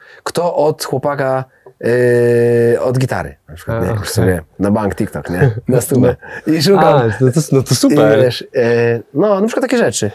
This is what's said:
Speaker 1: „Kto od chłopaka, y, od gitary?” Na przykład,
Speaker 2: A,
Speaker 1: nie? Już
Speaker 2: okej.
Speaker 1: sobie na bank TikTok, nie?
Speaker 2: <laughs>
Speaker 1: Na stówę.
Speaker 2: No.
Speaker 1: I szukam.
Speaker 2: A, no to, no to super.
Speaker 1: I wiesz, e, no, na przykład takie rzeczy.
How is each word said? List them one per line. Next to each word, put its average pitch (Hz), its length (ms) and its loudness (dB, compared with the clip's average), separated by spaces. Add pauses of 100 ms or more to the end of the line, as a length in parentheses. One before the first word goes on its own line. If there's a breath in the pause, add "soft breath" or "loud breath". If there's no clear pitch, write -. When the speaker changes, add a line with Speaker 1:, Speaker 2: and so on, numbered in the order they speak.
(240 loud breath)
Speaker 1:
„Kto 170 320 -4
od 151 280 0
chłopaka, 135 640 -4 (400 loud breath)
y, 120 960 2
od 127 160 0
gitary?” 95 380 -4 (140)
Na 80 60 -18
przykład, 113 220 -8
Speaker 2:
A, 117 80 -4
Speaker 1:
nie? - 60 -2
Już 110 80 -2
Speaker 2:
okej. - 140 -8
Speaker 1:
sobie 90 280 0 (180)
na 101 120 0
bank 104 240 0
TikTok, - 340 -6
nie? 101 300 2
Speaker 2:
<laughs> - 80 -8
Speaker 1:
Na 127 140 2
stówę. 127 340 0 (320 loud breath)
Speaker 2:
No. 156 60 0
Speaker 1:
I 160 100 0
szukam. 185 200 4 (140)
Speaker 2:
A, 123 60 2 (180)
no 127 100 4
to, 165 80 0 (120)
no 135 120 2
to 135 120 -2
super. 110 440 4
Speaker 1:
I - 20 4
wiesz, 123 200 0 (140)
e, 117 440 0 (140)
no, 190 280 0
na 220 60 0
przykład 247 160 -2
takie 254 140 0
rzeczy. 120 360 -2